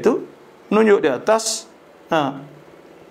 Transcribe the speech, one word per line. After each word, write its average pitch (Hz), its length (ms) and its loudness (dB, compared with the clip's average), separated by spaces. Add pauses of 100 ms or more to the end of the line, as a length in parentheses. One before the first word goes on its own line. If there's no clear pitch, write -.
tu 320 240 0 (480)
menunjuk 208 320 4
di 143 60 0
atas. - 580 -2 (400)
Nah, 139 320 -2 (680)